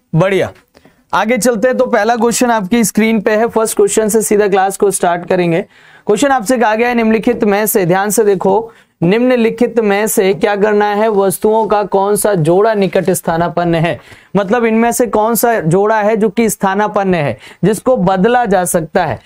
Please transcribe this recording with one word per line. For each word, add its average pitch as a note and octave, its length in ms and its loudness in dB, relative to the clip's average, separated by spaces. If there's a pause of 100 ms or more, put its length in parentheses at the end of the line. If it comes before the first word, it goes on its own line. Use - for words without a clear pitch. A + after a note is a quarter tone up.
(160)
बढ़िया, E3+ 360 0 (640)
आगे G#3+ 240 0
चलते A#3 300 0
हैं। B3+ 100 0
तो B3+ 80 2
पहला A3 300 0
क्वेश्चन A#3+ 360 0
आपकी A3 320 0
स्क्रीन A3 380 0
पे A3 100 -4
है, G#3+ 160 0
फर्स्ट A3 300 -2
क्वेश्चन G#3+ 320 2
से G#3+ 120 0
सीधा G#3 260 0
क्लास F#3+ 300 0
को G3+ 140 2
स्टार्ट F3 340 -2
करेंगे। F3 360 0 (440)
क्वेश्चन G#3+ 220 0
आपसे B3+ 300 0
कहा A3 180 2
गया A#3 120 0
है, B3 80 -2
निम्नलिखित A3+ 480 0
में G#3 220 2
से, G3+ 200 0
ध्यान F#3+ 240 0
से A3 140 0
देखो, G3+ 480 0 (320)
निम्नलिखित A3+ 760 0
में G#3 280 0
से F#3+ 260 0
क्या G#3 220 -2
करना G#3 300 0
है, G#3 240 0
वस्तुओं G#3+ 580 0
का G#3 160 0
कौन G3 320 0
सा G#3 180 0
जोड़ा F#3 400 2
निकट F#3+ 360 0
स्थानापन्न E3+ 680 -2
है, E3 240 -2 (360)
मतलब G#3 300 0
इनमें A3+ 260 2
से A#3+ 160 -2
कौन G#3+ 280 0
सा A#3 240 0
जोड़ा G3+ 420 0
है G#3 140 0
जो A3 140 0
कि A#3 200 0
स्थानापन्न G3 640 -2
है, C#3+ 240 -2 (260)
जिसको A3 340 0
बदला G3 480 2
जा F#3 200 0
सकता E3+ 400 -2
है, B2 200 -6